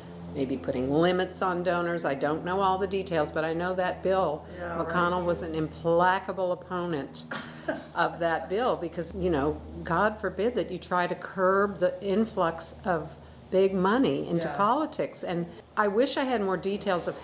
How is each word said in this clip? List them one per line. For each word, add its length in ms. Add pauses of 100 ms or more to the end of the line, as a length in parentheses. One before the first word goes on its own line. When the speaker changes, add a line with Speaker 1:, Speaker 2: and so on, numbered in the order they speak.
(340)
Speaker 1:
maybe 240
putting 340
limits 520
on 180
donors? 440
I 100
don't 280
know 160
all 200
the 80
details, 440
but 140
I 80
know 220
that 260
bill, 420 (140)
Speaker 2:
Yeah, 180
right. 120
Speaker 1:
McConnell 360
was 200
an 100
implacable 1000
opponent 720 (360)
Speaker 2:
<laughs> 340
Speaker 1:
of 240
that 300
bill 260
because, 400
you 140
know, 280 (260)
God 340
forbid 380
that 160
you 80
try 260
to 80
curb 640
the 140 (100)
influx 800
of 260 (420)
big 240
money 520
into 200
Speaker 2:
Yeah. 100
Speaker 1:
politics. 680
And 220 (320)
I 100
wish 300
I 60
had 180
more 160
details 500
of 160